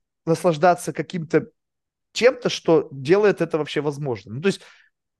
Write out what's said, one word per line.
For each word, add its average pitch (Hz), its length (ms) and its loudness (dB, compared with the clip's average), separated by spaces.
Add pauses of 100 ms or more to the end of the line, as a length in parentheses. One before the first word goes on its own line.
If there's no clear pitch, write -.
(260)
наслаждаться 165 680 0
каким-то 160 540 -2 (640)
чем-то, 220 360 2
что - 420 0
делает 175 500 2
это 165 160 -2
вообще 147 240 -4
возможным. 135 560 -8
Ну, 147 40 -10
то 190 80 -2
есть, - 120 -2 (580)